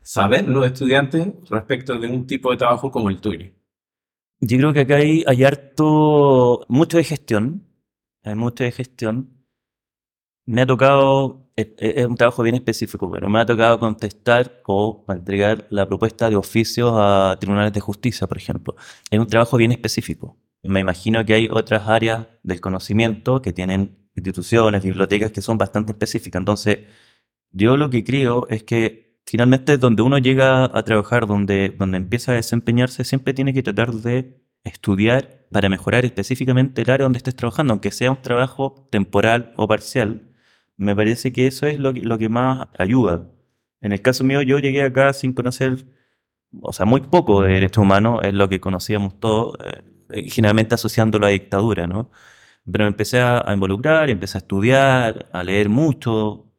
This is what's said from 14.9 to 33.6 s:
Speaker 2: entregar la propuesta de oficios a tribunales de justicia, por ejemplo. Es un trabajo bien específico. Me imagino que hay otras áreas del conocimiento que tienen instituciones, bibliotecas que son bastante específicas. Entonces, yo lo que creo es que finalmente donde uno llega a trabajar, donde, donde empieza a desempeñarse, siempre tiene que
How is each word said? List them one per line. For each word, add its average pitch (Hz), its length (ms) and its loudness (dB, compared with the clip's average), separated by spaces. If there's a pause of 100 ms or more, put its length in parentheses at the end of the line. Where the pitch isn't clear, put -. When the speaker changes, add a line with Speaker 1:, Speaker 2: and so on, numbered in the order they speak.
Speaker 2:
entregar 98 640 -2
la 98 160 0
propuesta 110 420 -2
de 110 60 0
oficios 113 600 0
a 98 440 4
tribunales 104 340 0
de 104 60 -4
justicia, 101 480 -6
por - 100 -8
ejemplo. - 380 -10 (340)
Es 107 100 2
un 113 80 0
trabajo 135 300 2
bien 117 140 4
específico. - 680 -6 (240)
Me 95 200 0
imagino 107 440 -2
que 107 80 2
hay 113 180 2
otras 110 380 -2
áreas 113 380 0 (160)
del 90 180 -6
conocimiento 110 800 -2
que 95 100 -6
tienen 95 460 -4 (180)
instituciones, 98 680 0
bibliotecas 98 480 -2
que 104 100 -8
son 113 160 -4
bastante 104 340 -4
específicas. 101 480 -6
Entonces, 101 420 -2 (680)
yo 113 280 2
lo 147 120 0
que 120 140 -2
creo 123 440 0
es 110 140 -6
que - 640 -4
finalmente 131 540 2
donde 117 240 2
uno 139 160 2
llega 131 460 4
a 113 180 -2
trabajar, 113 420 0
donde, 101 440 0
donde 95 280 -4
empieza 95 340 -4
a 123 40 2
desempeñarse, 120 680 -2
siempre 135 280 -2
tiene 131 220 -2
que 131 80 0